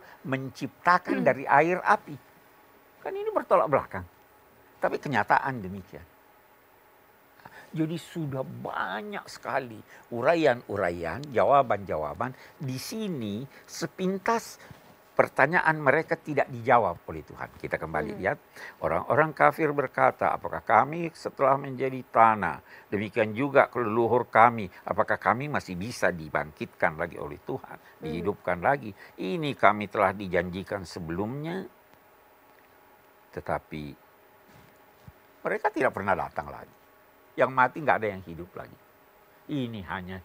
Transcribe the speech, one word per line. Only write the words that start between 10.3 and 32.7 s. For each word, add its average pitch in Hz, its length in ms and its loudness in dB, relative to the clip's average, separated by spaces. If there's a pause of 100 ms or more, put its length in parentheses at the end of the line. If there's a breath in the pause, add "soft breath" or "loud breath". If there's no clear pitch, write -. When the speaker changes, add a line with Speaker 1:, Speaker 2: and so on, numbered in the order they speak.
Speaker 1:
jawaban-jawaban. 101 1040 2 (180 loud breath)
Di 131 220 -8
sini 135 680 -6 (220 loud breath)
sepintas 190 960 -4 (540 loud breath)
pertanyaan 151 640 4
mereka 156 400 2
tidak 139 320 -2
dijawab 113 560 4
oleh 80 160 -10
Tuhan. 64 340 -12
Kita - 220 -6
kembali - 340 -4
Speaker 2:
Hmm. - 80 -10
Speaker 1:
lihat. 143 180 -2 (440 loud breath)
Orang-orang 120 480 2
kafir 147 400 2
berkata, 131 640 2
"Apakah 85 260 -6
kami 143 540 2
setelah - 400 2
menjadi 131 560 -4
tanah, 104 480 4 (320 loud breath)
demikian 107 420 0
juga 135 400 4
leluhur 117 540 2
kami, 113 400 6 (180 loud breath)
apakah 101 320 0
kami 117 300 2
masih 98 320 -6
bisa 104 320 -2
dibangkitkan 78 880 -4
lagi 85 180 -6
oleh 73 300 -10
Tuhan, - 320 -10
Speaker 2:
Hmm. - 240 -20
Speaker 1:
dihidupkan 87 560 -4
lagi? 120 320 -2 (260 loud breath)
Ini 170 380 -4
kami 104 320 4
telah 98 260 2
dijanjikan 92 720 -4
sebelumnya." 107 800 -6 (1700)